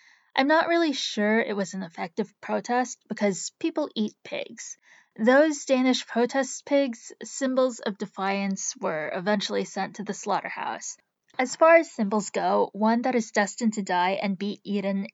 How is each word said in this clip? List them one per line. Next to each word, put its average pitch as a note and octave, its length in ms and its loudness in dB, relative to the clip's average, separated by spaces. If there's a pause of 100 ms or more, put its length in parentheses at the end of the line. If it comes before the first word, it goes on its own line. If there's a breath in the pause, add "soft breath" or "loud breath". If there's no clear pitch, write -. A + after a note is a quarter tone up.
(360 soft breath)
I'm C4+ 120 2
not D#4+ 200 4
really E4+ 260 2
sure G#3+ 460 0
it A3 160 -2
was G3 180 -4
an F#3+ 100 -8
effective F#3+ 560 -6
protest A#3+ 600 -2 (100)
because G#3 500 -2
people E4 360 -2
eat G#3+ 180 -2 (100)
pigs. - 540 -12 (400 soft breath)
Those C#4+ 480 4
Danish B3+ 400 2
protest C4 600 -2
pigs, C#4 460 0 (120)
symbols C4 560 0
of G#3 180 -4
defiance, G3 840 -4
were D#3 340 -4
eventually G3 520 -2
sent - 300 -8
to G3+ 80 -10
the G3 100 -6
slaughterhouse. - 840 -6 (440)
As C4 160 -2
far E4 220 8
as E4 140 4
symbols G#3 380 -2
go, G3 440 0
one A3 280 2
that A#3+ 140 0
is A3+ 160 -2
destined G#3+ 420 0
to G#3 80 -4
die F#3 400 0
and G3 160 -2
be G3+ 260 -6
eaten G3 500 -2